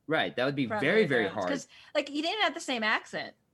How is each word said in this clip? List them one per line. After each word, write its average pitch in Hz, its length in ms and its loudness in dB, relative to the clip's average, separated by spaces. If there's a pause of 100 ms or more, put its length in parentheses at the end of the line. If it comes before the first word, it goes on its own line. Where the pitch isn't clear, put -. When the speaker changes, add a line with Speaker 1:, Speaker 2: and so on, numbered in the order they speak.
Speaker 1:
right, 120 280 0
that 123 80 0
would 143 120 0
be 135 100 0
Speaker 2:
from 214 140 -2
Speaker 1:
very, 185 160 4
Speaker 2:
Game 220 80 6
of 151 40 2
Speaker 1:
very 120 160 2
Speaker 2:
Thrones, 95 120 -2
Speaker 1:
hard. 92 120 0
Speaker 2:
'cause, - 200 -2 (260)
like, 294 160 0
he 294 100 -4
didn't 392 220 -2
have 330 100 2
the 330 80 -10
same 247 220 -2
accent. 214 500 -2 (220)